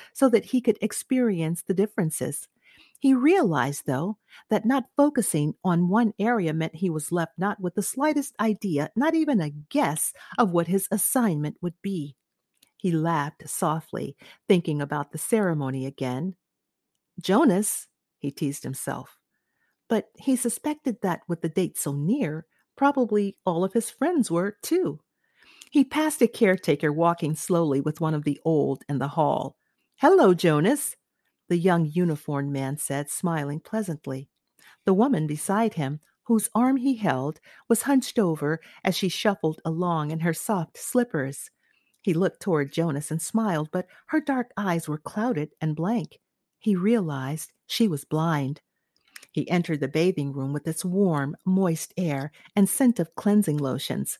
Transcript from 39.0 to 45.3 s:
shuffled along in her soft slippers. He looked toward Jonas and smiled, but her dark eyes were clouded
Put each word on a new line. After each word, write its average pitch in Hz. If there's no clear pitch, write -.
shuffled 170
along 160
in 160
her 165
soft 185
slippers. 156
He 185
looked 170
toward 147
Jonas 160
and 160
smiled, 175
but 180
her 311
dark 262
eyes 180
were 151
clouded 208